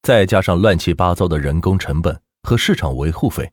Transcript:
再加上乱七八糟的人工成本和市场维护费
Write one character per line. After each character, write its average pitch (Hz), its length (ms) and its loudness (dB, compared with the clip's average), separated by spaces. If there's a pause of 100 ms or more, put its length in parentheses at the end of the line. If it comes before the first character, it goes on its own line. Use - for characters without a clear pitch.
再 113 240 4
加 95 160 2
上 90 180 0
乱 95 200 4
七 85 160 -2
八 87 200 0
糟 90 140 0
的 80 100 0
人 73 220 -2
工 95 180 2
成 76 220 -4
本 87 180 -2 (260)
和 117 120 0
市 - 180 0
场 67 220 -4
维 73 140 -2
护 - 180 -2
费 69 240 -8